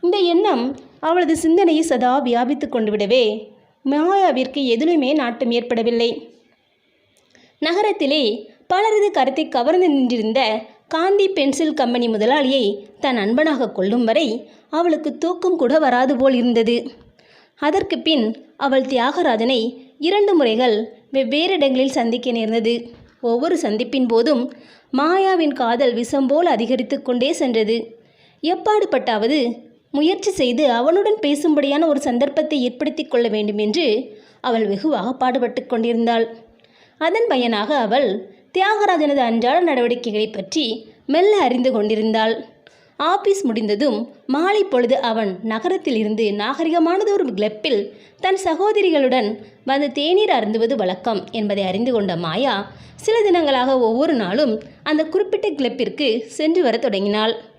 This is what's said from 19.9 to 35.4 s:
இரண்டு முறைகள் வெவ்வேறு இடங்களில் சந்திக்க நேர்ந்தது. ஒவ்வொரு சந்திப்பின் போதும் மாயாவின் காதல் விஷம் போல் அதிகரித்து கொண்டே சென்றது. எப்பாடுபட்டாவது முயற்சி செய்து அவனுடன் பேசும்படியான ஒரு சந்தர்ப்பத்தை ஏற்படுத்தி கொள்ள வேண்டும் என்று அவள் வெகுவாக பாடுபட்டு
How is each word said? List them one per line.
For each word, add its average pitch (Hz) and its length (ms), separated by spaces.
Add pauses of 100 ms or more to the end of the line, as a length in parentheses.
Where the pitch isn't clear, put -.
இரண்டு 403 340
முறைகள் 240 420 (360)
வெவ்வேறு 277 420
இடங்களில் 269 420
சந்திக்க 240 360
நேர்ந்தது. 226 420 (500)
ஒவ்வொரு 247 340
சந்திப்பின் 240 500
போதும் 233 360 (500)
மாயாவின் 330 640
காதல் 240 380
விஷம் 247 340
போல் 320 220
அதிகரித்து 240 480
கொண்டே 254 360
சென்றது. 226 440 (680)
எப்பாடுபட்டாவது 302 960 (540)
முயற்சி 359 380
செய்து 254 400
அவனுடன் 349 480
பேசும்படியான 285 680
ஒரு 285 140
சந்தர்ப்பத்தை 285 600
ஏற்படுத்தி 294 420
கொள்ள 240 260
வேண்டும் 208 300
என்று 214 280 (540)
அவள் 226 260
வெகுவாக 202 460
பாடுபட்டு 254 500